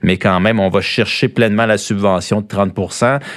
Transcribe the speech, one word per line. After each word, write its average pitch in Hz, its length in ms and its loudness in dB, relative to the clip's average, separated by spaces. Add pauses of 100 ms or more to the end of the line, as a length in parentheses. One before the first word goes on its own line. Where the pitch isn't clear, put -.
mais 92 140 2
quand 92 240 2
même, 110 180 2
on 95 120 2
va 98 100 2
chercher - 480 -2
pleinement 113 380 2
la 107 120 2
subvention 101 600 0
de 101 80 -8
trente 98 260 0
pour 92 180 -4
cent. 131 280 0 (160)